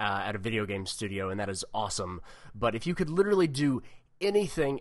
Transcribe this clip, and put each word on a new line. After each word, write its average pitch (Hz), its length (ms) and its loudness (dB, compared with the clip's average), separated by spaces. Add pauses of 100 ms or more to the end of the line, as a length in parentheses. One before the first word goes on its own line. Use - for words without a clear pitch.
uh, 101 240 0
at 104 100 -2
a 104 40 -2
video 107 260 0
game 98 220 -4
studio, 95 420 -4
and 95 100 -4
that 101 120 -2
is 95 120 -4 (120)
awesome. 92 480 -4 (320)
But 110 200 2
if 113 120 -4
you 175 80 0
could 160 160 -2
literally 190 360 6
do 139 360 2 (380)
anything 190 600 2